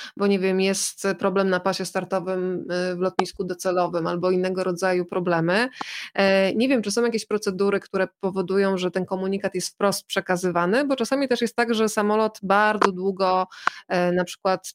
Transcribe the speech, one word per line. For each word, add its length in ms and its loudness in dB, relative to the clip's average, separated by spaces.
bo, 100 2
nie 120 4
wiem, 220 2
jest 460 -2
problem 300 2
na 100 2
pasie 260 -2
startowym, 880 -4
y, 240 -2
w 40 -6
lotnisku 440 0
docelowym 640 -2
albo 240 0
innego 320 0
rodzaju 420 0
problemy. 640 0
E, 420 4
nie 120 2
wiem, 140 2
czy 100 -4
są 120 0
jakieś 220 -2
procedury, 540 0
które 280 -2
powodują, 580 0
że 140 0
ten 140 -2
komunikat 500 -2
jest 140 -4
wprost 360 -2
przekazywany, 800 0
bo 100 0
czasami 320 0
też 140 0
jest 140 -2
tak, 180 0
że 160 2
samolot 540 0
bardzo 480 4
długo, 560 0
e, 240 2
na 120 2
przykład 520 -2